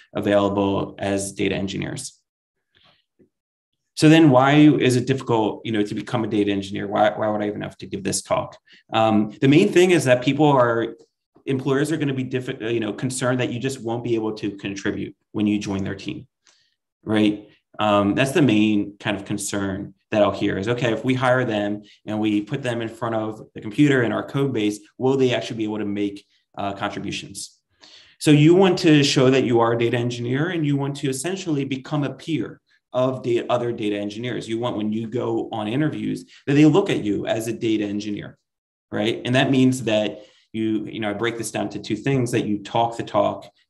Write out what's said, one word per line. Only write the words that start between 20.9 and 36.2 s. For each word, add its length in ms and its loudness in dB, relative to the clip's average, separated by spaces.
if 100 -6
we 100 0
hire 300 2
them 380 -2
and 140 -6
we 220 0
put 220 -8
them 180 -4
in 60 -6
front 280 -6
of 260 -6
the 80 -14
computer 420 2
in 100 0
our 120 -4
code 180 -2
base, 260 -2
will 200 0
they 180 2
actually 220 -6
be 80 -4
able 140 -6
to 60 -4
make, 240 -6
uh, 160 -6
contributions?" 760 -10
So 120 2
you 240 8
want 240 4
to 240 6
show 260 4
that 140 4
you 160 2
are 140 4
a 120 -2
data 120 0
engineer, 460 -2
and 120 -2
you 120 0
want 240 -4
to 80 -2
essentially 560 -4
become 400 -4
a 80 -6
peer 480 -8
of 300 0
da-, 260 -2
other 220 -2
data 140 -2
engineers. 500 -8
You 120 -4
want, 180 -4
when 160 -4
you 140 -4
go 440 -4
on 160 -6
interviews, 520 -4